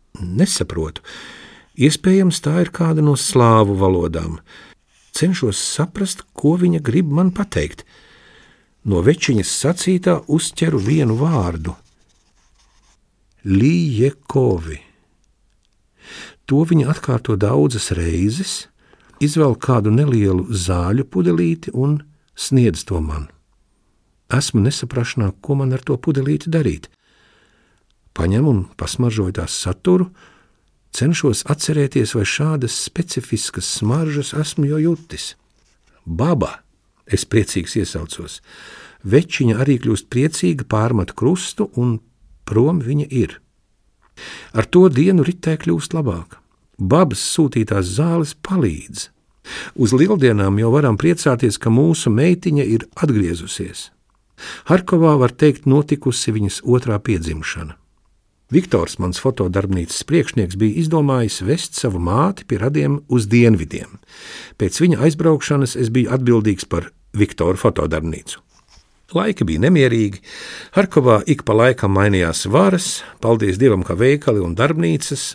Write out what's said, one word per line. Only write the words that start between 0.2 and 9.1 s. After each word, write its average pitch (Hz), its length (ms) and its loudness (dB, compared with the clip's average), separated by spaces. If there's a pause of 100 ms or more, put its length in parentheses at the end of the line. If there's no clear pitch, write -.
Iespējams, 185 640 2
tā 151 220 0
ir 180 100 -4
kāda 160 300 2
no 147 100 4
slāvu 110 640 4
valodām. 82 600 0 (760)
Cenšos 160 480 0
saprast, - 640 -4 (100)
ko 160 240 0
viņa 175 240 2
grib 143 320 0
man 180 160 2
pateikt. 90 540 -4 (1000)
No 90 200 0
večiņas 127 480 0